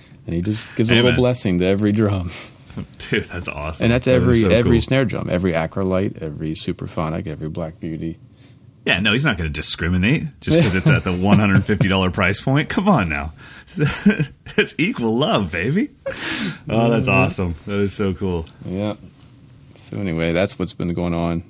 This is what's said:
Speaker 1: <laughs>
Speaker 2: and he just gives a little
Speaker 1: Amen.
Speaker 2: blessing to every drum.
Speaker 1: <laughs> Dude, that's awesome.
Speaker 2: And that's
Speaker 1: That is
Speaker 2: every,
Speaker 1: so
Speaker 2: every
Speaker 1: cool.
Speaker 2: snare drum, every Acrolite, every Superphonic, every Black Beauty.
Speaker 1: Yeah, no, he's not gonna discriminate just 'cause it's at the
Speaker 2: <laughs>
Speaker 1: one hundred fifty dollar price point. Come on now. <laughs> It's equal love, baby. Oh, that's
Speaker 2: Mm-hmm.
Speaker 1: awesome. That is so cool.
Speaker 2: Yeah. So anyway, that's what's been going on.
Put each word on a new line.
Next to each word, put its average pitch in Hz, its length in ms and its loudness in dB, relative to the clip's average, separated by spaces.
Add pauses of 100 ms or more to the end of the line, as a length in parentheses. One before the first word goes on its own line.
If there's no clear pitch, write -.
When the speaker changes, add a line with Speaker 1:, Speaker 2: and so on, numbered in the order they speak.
Speaker 1:
<laughs> - 240 -20
Speaker 2:
and 85 100 -6
he 87 60 0
just 107 340 -6
gives 113 140 2
a 117 60 4
little 123 140 6
Speaker 1:
Amen. 120 100 2
Speaker 2:
blessing 120 400 2
to 90 60 4
every 101 260 2
drum. 101 400 0 (360)
Speaker 1:
<laughs> - 300 -14
Dude, - 280 -4
that's - 220 -10
awesome. 78 380 -6
Speaker 2:
And 117 80 4
that's 123 120 0
Speaker 1:
That 131 60 4
is 127 120 4
Speaker 2:
every, 120 180 6
Speaker 1:
so 101 80 4
Speaker 2:
every 117 280 6
Speaker 1:
cool. 113 100 4
Speaker 2:
snare 131 180 2
drum, - 240 -4
every 87 220 2
Acrolite, 92 720 -2
every 78 340 -6
Superphonic, 87 720 -6
every 78 220 -8
Black 80 300 -8
Beauty. 80 380 -8 (680)
Speaker 1:
Yeah, 101 160 2
no, 104 100 2
he's 131 140 2
not 110 120 0
gonna 82 120 -4
discriminate 90 920 0
just - 180 2
'cause 120 160 4
it's 92 160 0
at - 140 2
the 95 100 -2
Speaker 2:
<laughs> 87 40 -2
Speaker 1:
one 101 220 4
hundred 95 260 4
fifty 98 240 0
dollar 95 200 2
price 92 300 0
point. 147 300 0
Come 202 180 0
on 110 220 4
now. 73 240 -6 (420)
<laughs> - 60 -2 (760)
It's - 220 0
equal 120 400 0
love, 131 340 0
baby. 131 380 -2 (800)
Oh, 113 200 2
that's 110 180 2
Speaker 2:
Mm-hmm. - 20 0
Speaker 1:
awesome. 95 460 0 (100)
That 101 160 -4
is 101 120 0
so 98 200 -2
cool. 87 320 -4 (200)
Speaker 2:
Yeah. 101 280 -4 (960)
So 110 80 -6
anyway, 82 320 -2
that's 92 260 -2
what's 90 160 -6
been 87 200 -6
going 87 200 -2
on. 85 360 -2